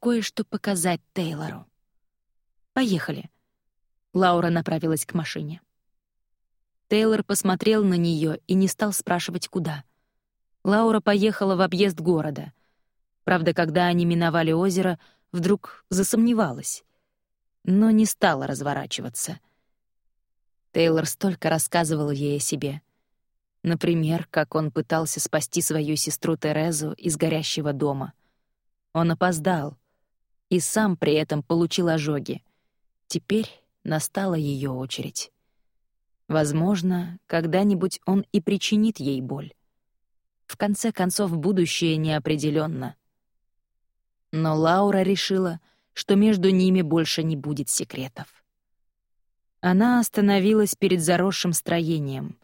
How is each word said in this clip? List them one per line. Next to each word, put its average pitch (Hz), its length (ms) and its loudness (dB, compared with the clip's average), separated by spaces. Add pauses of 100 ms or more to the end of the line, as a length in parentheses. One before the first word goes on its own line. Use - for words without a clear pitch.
кое-что 226 420 -2
показать 180 580 -2 (120)
Тейлору. 160 520 -6 (1080)
«Поехали». 185 560 -2 (840)
Лаура 175 360 4
направилась 160 560 -2
к - 80 -18
машине. 160 480 -6 (1300)
Тейлор 220 360 2
посмотрел 202 600 2
на 190 100 4
нее 165 440 0 (100)
и 185 80 0
не 190 120 4
стал 208 240 -2
спрашивать, 175 560 -4
куда. 156 360 -6 (800)
Лаура 220 360 4
поехала 202 560 2
в 175 60 2
объезд 180 380 2
города. 156 540 -2 (680)
Правда, 170 300 2
когда 170 320 2
они 175 200 2
миновали 165 460 2
озеро, 180 480 0 (320)
вдруг 180 580 -2
засомневалась, 208 960 0 (800)
но 208 280 4
не 214 140 6
стала 143 420 0
разворачиваться. 139 920 -6 (1300)
Тейлор 160 340 2
столько 170 440 -2
рассказывал 156 640 0
ей 143 260 -2
о - 20 -2
себе. 139 420 -6 (800)
Например, 165 680 0
как 156 240 -2
он 156 160 -2
пытался 156 480 -2
спасти - 420 -2
свою 156 340 -2
сестру 156 420 -4
Терезу 156 560 -2
из 156 240 -4
горящего 156 560 -2
дома. 139 400 -4 (800)
Он 165 180 2
опоздал 160 640 0 (720)
и 180 100 2
сам 202 380 0
при 151 160 2
этом 151 300 -2
получил 170 460 0
ожоги. 147 540 -2 (640)
Теперь 214 420 -2 (340)
настала 175 520 -2
ее 139 380 -2
очередь. - 580 -8 (960)
Возможно, 170 1000 0
когда-нибудь 180 800 0
он 196 260 0
и 208 100 2
причинит 208 580 0
ей 135 220 -4
боль. 143 320 -10 (920)
В - 120 -20
конце 208 340 -2
концов, 185 460 -2
будущее 165 600 0
неопределенно. 151 960 -2 (1400)
Но 160 240 0
Лаура 190 460 4
решила, 185 580 0 (340)
что - 220 0
между 202 340 4
ними 185 320 4
больше 160 420 0
не 160 120 0
будет 143 340 -6
секретов. - 760 -8 (1200)
Она 214 380 4
остановилась 208 760 2
перед 180 260 2
заросшим 175 520 0
строением. 151 920 -4